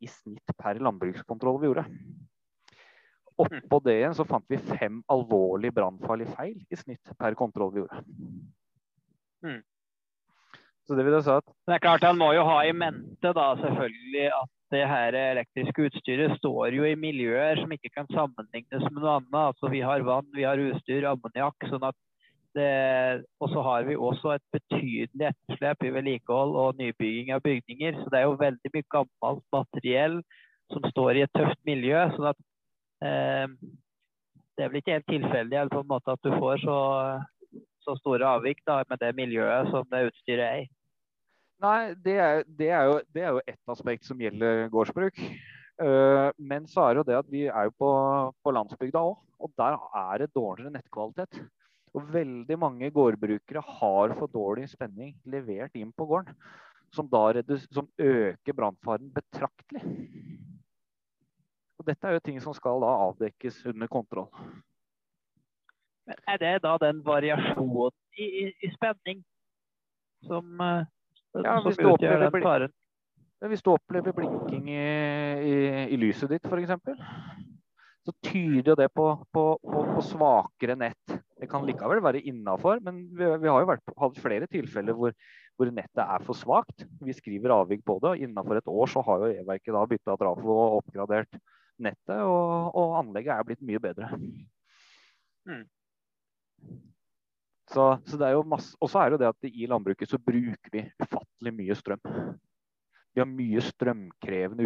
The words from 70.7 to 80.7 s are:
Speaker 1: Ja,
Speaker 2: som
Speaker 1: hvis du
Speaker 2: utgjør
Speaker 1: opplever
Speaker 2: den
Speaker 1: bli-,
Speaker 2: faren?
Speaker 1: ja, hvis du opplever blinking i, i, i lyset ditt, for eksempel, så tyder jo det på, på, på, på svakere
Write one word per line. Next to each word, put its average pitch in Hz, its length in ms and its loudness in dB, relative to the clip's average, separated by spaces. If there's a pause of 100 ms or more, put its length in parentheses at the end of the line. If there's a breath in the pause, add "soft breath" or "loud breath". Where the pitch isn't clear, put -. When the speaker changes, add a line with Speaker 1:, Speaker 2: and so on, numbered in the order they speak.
Speaker 1:
Ja, 226 240 2
Speaker 2:
som 208 80 0
Speaker 1:
hvis 196 100 2
du 175 60 2
Speaker 2:
utgjør 190 100 10
Speaker 1:
opplever 156 300 6
Speaker 2:
den 147 100 4
Speaker 1:
bli-, 185 120 2
Speaker 2:
faren? 139 260 2 (720)
Speaker 1:
ja, 202 100 -6
hvis 208 100 -2
du - 80 4
opplever 180 460 2
blinking 139 560 -4
i, 147 140 -4 (520)
i, 143 200 2 (360)
i 135 60 2
lyset 113 320 0
ditt, 165 160 -2
for 185 100 -2
eksempel, 180 380 -4 (1120 loud breath)
så 170 60 -8 (100)
tyder 156 480 2
jo 156 80 8
det 135 100 6
på, 156 160 2 (300)
på, 160 80 4 (160)
på, 151 320 -2
på 151 160 0
svakere 127 720 2